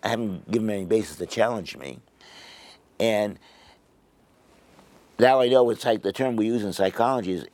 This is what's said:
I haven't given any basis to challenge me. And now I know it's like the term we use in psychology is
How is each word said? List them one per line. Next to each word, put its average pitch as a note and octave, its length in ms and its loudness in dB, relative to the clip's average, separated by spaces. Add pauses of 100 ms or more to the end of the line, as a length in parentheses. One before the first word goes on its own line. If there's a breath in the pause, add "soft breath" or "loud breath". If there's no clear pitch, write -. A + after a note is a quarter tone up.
I G2 60 -2
haven't A2 420 -6
given A2 180 -2
any G2 160 -6
basis G#2 320 -2
to F2 80 -8
challenge A2 520 -2
me. C2 220 -14 (1000 loud breath)
And G#2 400 -2 (1800 soft breath)
now B2+ 220 6
I B2 80 4
know C3 200 6
it's - 160 -4
like A2+ 160 0
the G2 100 -4
term B2+ 240 -2
we G#2+ 120 0
use A2+ 160 -2
in G2 100 -6
psychology G2+ 600 0
is E2 200 -6